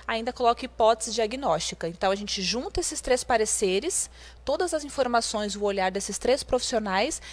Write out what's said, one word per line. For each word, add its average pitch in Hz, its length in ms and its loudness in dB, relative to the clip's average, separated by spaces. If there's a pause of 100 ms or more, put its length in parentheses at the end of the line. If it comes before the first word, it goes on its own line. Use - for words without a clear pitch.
ainda 226 280 -2
coloca 240 320 2
hipótese 226 480 2
diagnóstica. 214 760 -2
Então, 180 240 0
a 196 40 2
gente 202 280 -4
junta 247 380 -2
esses 320 200 -4
três 247 220 2
pareceres, 214 840 0 (340)
todas 330 320 0
as 302 80 -2
informações, 233 720 0
o 202 80 -4
olhar 196 260 2
desses 196 300 -4
três 247 240 2
profissionais, 220 800 0 (120)